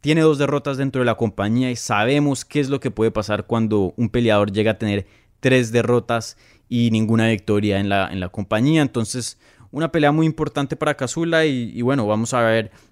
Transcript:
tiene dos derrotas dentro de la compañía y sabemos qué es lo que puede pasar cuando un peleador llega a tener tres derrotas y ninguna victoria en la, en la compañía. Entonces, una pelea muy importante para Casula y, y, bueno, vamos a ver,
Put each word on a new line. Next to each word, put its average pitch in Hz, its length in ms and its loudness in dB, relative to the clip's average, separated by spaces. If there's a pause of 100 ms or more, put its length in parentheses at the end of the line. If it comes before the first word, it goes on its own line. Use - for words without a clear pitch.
tiene 156 180 2
dos 160 180 4
derrotas 139 380 -2
dentro 135 240 -4
de 123 60 2
la 117 100 0
compañía 117 560 0
y 117 60 -6
sabemos 131 680 0
qué - 160 -4
es 135 80 0
lo 139 140 -4
que 123 100 -4
puede 110 200 0
pasar 107 360 -4
cuando 107 480 0
un 117 140 -2
peleador 107 420 2
llega 107 200 0
a 107 60 -4
tener 101 300 -2 (320)
tres 127 320 2
derrotas 117 640 0 (320)
y 117 240 0
ninguna 113 380 2
victoria 104 500 0
en 101 80 -2
la, 98 240 0
en 95 80 -6
la 90 80 -4
compañía. 117 540 0
Entonces, 120 580 -4 (320)
una 160 220 -4
pelea 147 180 2
muy 160 140 2
importante 147 500 -4
para 147 220 -2
Casula 165 480 -2
y, 123 280 -2
y, 117 100 -6
bueno, 127 220 0
vamos 107 280 0
a 120 80 2
ver, 113 300 2 (200)